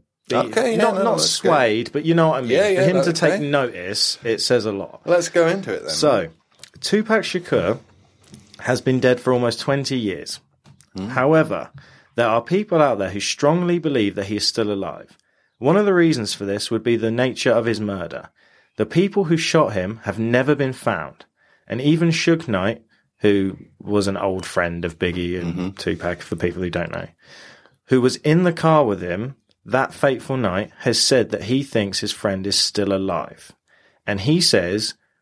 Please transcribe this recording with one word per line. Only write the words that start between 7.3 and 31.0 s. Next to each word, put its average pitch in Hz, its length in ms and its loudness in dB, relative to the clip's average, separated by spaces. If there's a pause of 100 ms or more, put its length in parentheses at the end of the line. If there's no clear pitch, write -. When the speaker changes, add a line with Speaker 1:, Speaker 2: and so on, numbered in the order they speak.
Speaker 1:
has 123 220 0
been 131 180 2
dead 127 200 4
for 127 140 0
almost 123 260 0
twenty 139 380 -2
years. 95 420 -6 (560)
Speaker 2:
Hmm. 95 120 -8
Speaker 1:
However, 131 640 2 (440)
there 117 120 2
are 117 140 2
people 180 400 0
out 123 180 2
there 95 100 -2
who 101 100 -6
strongly 175 600 0
believe 123 360 0
that 98 120 -4
he 104 80 -4
is 101 120 -4
still 107 240 -2
alive. 95 460 -8 (400)
One 143 200 2
of 208 80 2
the 196 80 2
reasons 156 400 2
for 101 120 -8
this 101 260 -4
would 110 120 -2
be 120 120 2
the 110 160 0
nature 123 400 0
of 113 140 6
his 107 160 0
murder. 90 480 -8 (480)
The 107 80 0
people 196 400 2
who 165 100 2
shot 156 380 2
him 101 300 -4
have 104 140 -6
never 123 380 2
been 139 180 -2
found. 82 520 -6 (420)
And 120 140 -4
even 160 280 4
Suge 165 380 0
Knight, 104 340 0 (360)
who 98 400 2 (200)
was 101 300 0
an 98 80 -2
old 95 300 -2
friend 87 400 -2
of 82 140 -6
Biggie 87 400 -2
and 85 140 -4
Speaker 2:
Mm-hmm. 92 180 -6
Speaker 1:
Tupac, 87 500 -4
for - 160 -10
people 90 260 -2
who 90 60 -4
don't 82 240 -6
know, 87 140 -10 (800)
who 131 140 4
was 127 180 2
in 160 260 2
the 170 100 2
car 160 320 4
with 101 160 -2
him 95 340 -6 (300)
that 127 280 -2
fateful 131 440 -2
night, 101 420 -2
has 120 220 0